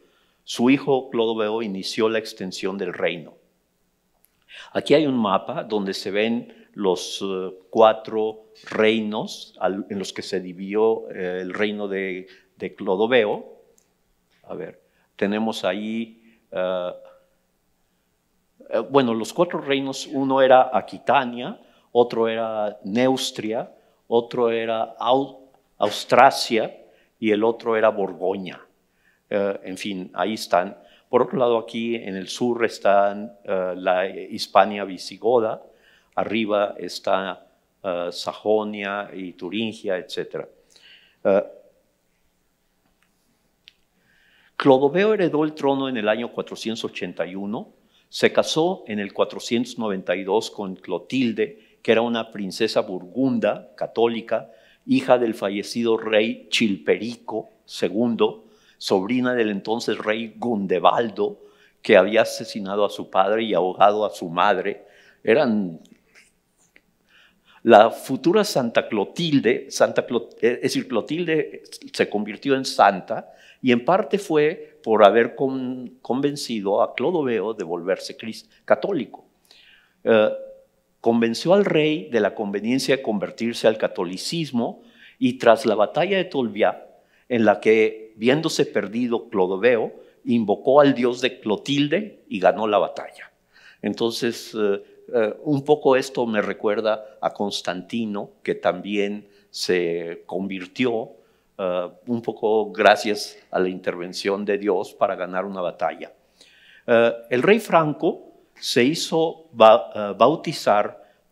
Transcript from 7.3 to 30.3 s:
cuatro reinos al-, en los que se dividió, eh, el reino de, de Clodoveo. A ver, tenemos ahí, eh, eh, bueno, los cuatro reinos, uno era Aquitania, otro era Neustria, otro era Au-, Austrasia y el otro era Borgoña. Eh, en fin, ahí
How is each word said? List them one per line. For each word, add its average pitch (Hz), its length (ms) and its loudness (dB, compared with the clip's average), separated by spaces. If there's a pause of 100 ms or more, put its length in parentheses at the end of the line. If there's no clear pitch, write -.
cuatro 110 800 2 (140)
reinos 110 960 0
al-, 95 280 -4
en 104 100 -6
los 92 140 -8
que 95 100 -10
se 95 180 -6
dividió, 98 680 -2
eh, 90 300 -6
el 92 140 -8
reino 208 340 -4
de, 95 380 -6 (300)
de - 180 -10
Clodoveo. 110 880 0 (800)
A 95 120 -16
ver, 87 280 -14 (340)
tenemos 107 480 -2
ahí, 107 760 -6 (100)
eh, 90 420 -4 (1800)
eh, - 80 0 (120)
bueno, 131 240 4
los 110 180 -4
cuatro 175 280 -2
reinos, 139 520 -4
uno 135 300 2
era 127 340 6
Aquitania, 123 840 -2 (320)
otro 117 360 2
era 110 560 -4
Neustria, 123 880 -2 (360)
otro 117 420 0
era 113 480 -4
Au-, 131 500 0 (300)
Austrasia 123 1000 2 (440)
y 110 100 0
el 104 140 2
otro 117 320 0
era 110 120 4
Borgoña. 92 720 -4 (720)
Eh, 101 320 -2
en 92 160 -12
fin, 92 340 -8
ahí 95 220 -2